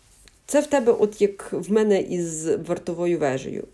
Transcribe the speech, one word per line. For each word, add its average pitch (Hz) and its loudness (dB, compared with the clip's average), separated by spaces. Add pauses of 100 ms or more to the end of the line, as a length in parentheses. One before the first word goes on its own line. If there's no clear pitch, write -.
(460)
це 294 2
в 285 0
тебе, 240 4
от 208 0
як - 0
в 175 -4
мене 214 4
із 165 -4
вартовою 175 -2
вежею, 135 -2